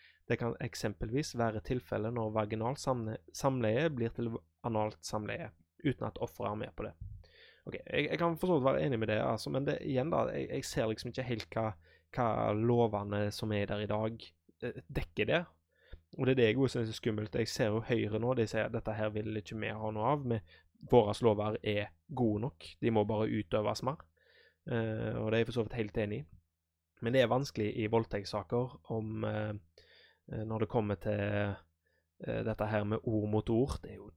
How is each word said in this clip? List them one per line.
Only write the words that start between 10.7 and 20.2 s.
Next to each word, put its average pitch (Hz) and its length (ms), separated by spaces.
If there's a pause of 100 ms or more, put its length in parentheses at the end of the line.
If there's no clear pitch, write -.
liksom 110 240
ikke 120 160
helt 117 240
hva, 110 220 (420)
hva 113 400
lovene 104 800
som 107 160
er 101 160
der 104 160
i 101 80
dag, 110 220 (500)
eh, 123 240
dekker 135 400
det. 170 180 (680)
Og 127 100
det 127 60
er 135 80
det 117 80
jeg 113 100
også 135 200
synes 113 160
er - 80
skummelt. 107 340
Jeg 113 160
ser 120 220
jo 113 100
Høyre 110 400
nå, 123 60 (100)
de 110 80
sier 110 220
at - 20
dette 113 240
her 107 160
vil 110 300
ikke 110 180
vi 107 160
ha 110 160
noe 110 220
av, 147 100